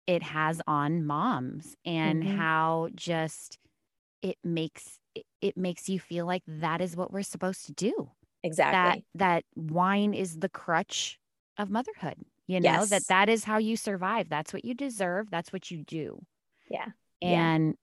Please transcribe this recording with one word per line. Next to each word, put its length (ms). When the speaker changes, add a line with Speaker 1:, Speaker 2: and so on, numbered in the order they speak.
Speaker 1:
it 160
has 440
on 380
moms 680
and 380
Speaker 2:
Mm-hmm. 140
Speaker 1:
how 580
just 640
it 240
makes, 520
it, 120
it 160
makes 320
you 100
feel 260
like 220
that 340
is 140
what 160
we're 100
supposed 440
to 80
do. 380
Speaker 2:
Exactly. 600
Speaker 1:
That, 280
that 60
wine 420
is 260
the 100
crutch 680
of 120
motherhood, 460
you 120
know, 260
that 60
Speaker 2:
Yes. 160
Speaker 1:
that 220
is 160
how 140
you 180
survive. 520
That's 220
what 140
you 80
deserve. 580
That's 220
what 180
you 120
do. 380
Speaker 2:
Yeah. 180
Yeah. 80
Speaker 1:
And 280